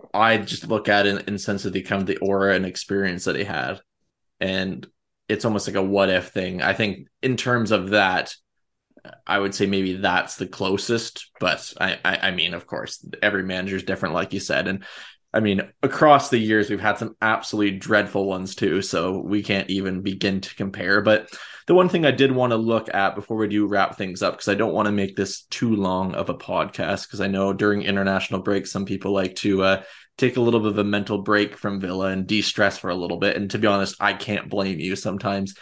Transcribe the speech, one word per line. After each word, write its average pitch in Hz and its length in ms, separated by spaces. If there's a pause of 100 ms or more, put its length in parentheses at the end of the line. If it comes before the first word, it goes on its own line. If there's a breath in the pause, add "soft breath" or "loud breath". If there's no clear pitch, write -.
(140)
I 113 240
just - 300
look 110 220
at 101 160
it 98 220
in, 101 60
in 101 40
sense 98 280
of 92 80
the 95 80
kind 98 200
of 95 60
the 98 100
aura 98 380
and 95 100
experience 92 600
that 87 100
he 67 80
had. 78 380 (580)
And 95 480 (400)
it's 107 180
almost 104 220
like 101 80
a 98 60
what 98 280
if 92 200
thing. 92 320
I 98 120
think 101 340 (140)
in 127 160
terms 117 340
of 98 200
that, 95 440 (880)
I 101 140
would 98 160
say 101 100
maybe 95 300
that's 92 400
the - 120
closest, 101 840 (100)
but - 400
I, 92 240
I, 92 140 (100)
I 95 40
mean, 87 220
of 87 140
course, - 360 (180)
every 98 220
manager 92 320
is 92 80
different, 92 320
like 87 180
you 98 60
said. - 280
And 95 160 (520 loud breath)
I 110 40
mean, 101 220 (200)
across 143 480
the 123 80
years, 107 320
we've 101 100
had 104 200
some 110 220
absolutely 107 580
dreadful 101 480
ones 92 260
too, 95 280
so 92 380
we 101 220
can't 98 280
even 95 320
begin 98 400
to - 140
compare. 98 460
But 107 260 (380 loud breath)
the - 80
one 180 160
thing 175 160
I 139 60
did 131 200
want 127 200
to 113 60
look 113 360
at 98 220
before 110 220
we 110 100
do 104 180
wrap 98 320
things 95 240
up, 95 160
'cause - 120
I 101 40
don't 101 200
want 104 120
to 104 60
make 98 240
this - 280
too 113 320
long 92 380
of - 160
a 87 60
podcast, 92 760
'cause 98 100
I 98 80
know 98 240
during 104 300
international 98 600
breaks, 101 300
some 98 140
people 98 260
like 95 260
to, 95 260
uh, 95 200 (360 loud breath)
take 127 180
a 123 40
little 117 180
bit 107 100
of 101 80
a 104 60
mental 101 400
break 104 340
from 98 220
Villa 95 320
and 95 160
de-stress 101 500
for 92 140
a 87 40
little 87 220
bit. 95 180
And 98 140
to - 80
be 110 80
honest, 98 340
I 101 140
can't - 340
blame 95 320
you. 92 160
Sometimes 98 680